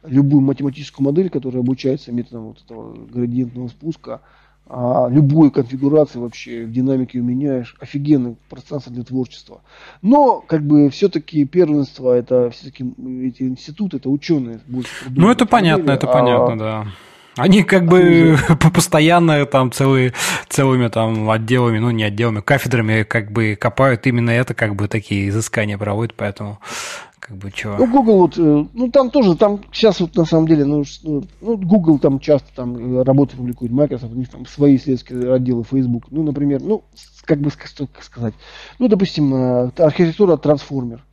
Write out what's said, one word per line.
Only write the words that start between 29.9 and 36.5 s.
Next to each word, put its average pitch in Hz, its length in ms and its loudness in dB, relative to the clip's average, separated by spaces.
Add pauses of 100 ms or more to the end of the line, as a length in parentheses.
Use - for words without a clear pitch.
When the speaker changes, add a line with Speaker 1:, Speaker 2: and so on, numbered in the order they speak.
Speaker 1:
вот - 160 -4
на 165 80 2
самом 160 240 2
деле, 151 160 4
ну, 143 200 -2
ш-, - 200 -14
ну, 147 180 -4 (180)
ну, 226 160 -4
Google 170 420 2
там 139 200 0
часто 143 380 0
там, 123 420 -6
э, 127 60 2
работы 135 320 2
публикует, 123 340 -8
Microsoft, 123 420 -2
у 120 40 -12
них 127 120 -8
там 127 180 -18
свои 143 300 2
исследовательские 127 560 -4
отделы, 127 300 0
Facebook, 120 480 -2
ну, 156 120 -4
например, 139 400 -2